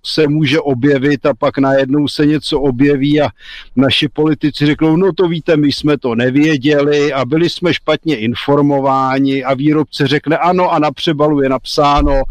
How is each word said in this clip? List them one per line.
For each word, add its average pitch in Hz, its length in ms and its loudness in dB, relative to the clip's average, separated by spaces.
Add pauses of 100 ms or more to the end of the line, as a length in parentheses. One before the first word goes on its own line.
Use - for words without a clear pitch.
se 156 260 0
může 151 320 0
objevit 143 680 0
a 139 80 2
pak - 240 -4
najednou 135 500 0
se 151 180 0
něco 151 340 -2
objeví 143 600 2
a 143 80 0 (480)
naši 135 320 0
politici 151 580 -2
řeknou: 156 300 2
„No 185 160 2
to 175 160 0
víte, 165 280 0
my 147 160 2
jsme 147 260 0
to 120 160 -4
nevěděli 143 1000 2
a 131 120 -2
byli 160 260 0
jsme 175 240 -2
špatně 156 420 -2
informováni,“ 135 1300 0
a 135 100 -2
výrobce 147 520 -2
řekne: 147 320 -2
„Ano, 175 340 0
a 170 60 0
na 147 120 0
přebalu 147 520 0
je 135 60 0
napsáno, 143 840 0